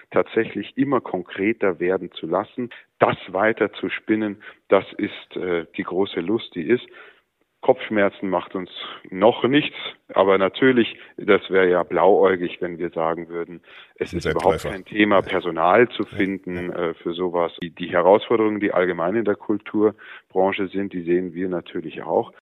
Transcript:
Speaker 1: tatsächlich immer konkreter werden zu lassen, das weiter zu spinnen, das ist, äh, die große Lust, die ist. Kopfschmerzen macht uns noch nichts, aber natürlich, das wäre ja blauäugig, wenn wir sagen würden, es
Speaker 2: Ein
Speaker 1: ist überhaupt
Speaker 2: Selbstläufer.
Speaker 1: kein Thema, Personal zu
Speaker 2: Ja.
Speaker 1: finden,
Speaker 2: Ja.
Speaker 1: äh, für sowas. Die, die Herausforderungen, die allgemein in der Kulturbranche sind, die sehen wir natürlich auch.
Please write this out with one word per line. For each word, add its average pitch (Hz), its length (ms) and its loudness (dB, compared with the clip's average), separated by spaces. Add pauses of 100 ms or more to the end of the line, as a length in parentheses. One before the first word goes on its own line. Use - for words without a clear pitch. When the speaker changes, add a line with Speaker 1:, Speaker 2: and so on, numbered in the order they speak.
(100)
Speaker 1:
tatsächlich - 680 -2
immer 135 240 0
konkreter 98 800 -2
werden 92 320 -2
zu - 140 -12
lassen, 107 420 -4 (300)
das 117 180 4 (120)
weiter 104 440 0
zu - 160 -6
spinnen, 107 540 -2 (260)
das 98 160 4 (140)
ist, - 440 -8
äh, 87 220 -2 (140)
die 92 60 -4
große 95 360 -2
Lust, 98 340 -4
die - 140 -6
ist. 123 160 2 (760)
Kopfschmerzen 101 680 0
macht 87 240 -4
uns 92 160 -8 (400)
noch 101 320 2
nichts, 143 320 2 (400)
aber 98 240 4
natürlich, 117 580 2 (200)
das 95 240 2 (100)
wäre 92 180 4
ja 87 140 4
blauäugig, 90 800 4
wenn 87 180 -8
wir 85 120 -6
sagen 82 380 -4
würden, 85 340 -10 (340)
es - 160 -8
Speaker 2:
Ein 87 60 -6
Speaker 1:
ist 80 80 -6
überhaupt 87 340 2
Speaker 2:
Selbstläufer. 80 160 -6
Speaker 1:
kein 92 80 -12
Thema, 104 380 2
Personal 90 640 2
zu - 160 -6
Speaker 2:
Ja. 95 120 -16
Speaker 1:
finden, 95 380 -4 (160)
Speaker 2:
Ja. 85 200 -4
Speaker 1:
äh, 82 40 -8
für 87 200 -8
sowas. 85 360 -2 (100)
Die, 85 100 -8
die 82 200 -10
Herausforderungen, 104 720 4
die 101 120 -2
allgemein 90 440 0
in 117 80 -2
der 101 100 0
Kulturbranche 101 1300 -2
sind, 95 240 -6
die 90 100 -8
sehen 87 320 0
wir 92 140 -4
natürlich 82 540 -8
auch. 90 400 -2